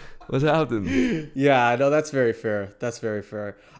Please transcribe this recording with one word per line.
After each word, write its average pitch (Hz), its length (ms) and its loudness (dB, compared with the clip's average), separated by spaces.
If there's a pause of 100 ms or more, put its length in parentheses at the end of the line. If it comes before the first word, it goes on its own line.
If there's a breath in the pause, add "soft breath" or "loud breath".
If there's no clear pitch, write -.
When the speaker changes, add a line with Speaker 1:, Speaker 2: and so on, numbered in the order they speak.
(280 loud breath)
Speaker 1:
"What's 135 180 -2
happening?" 147 880 0
Speaker 2:
Yeah, 131 440 4
no, 139 120 4
that's 151 220 0
very 127 220 2
fair. 104 360 -4 (100)
That's 120 200 -6
very 107 220 -4
fair. 104 360 -10 (220 loud breath)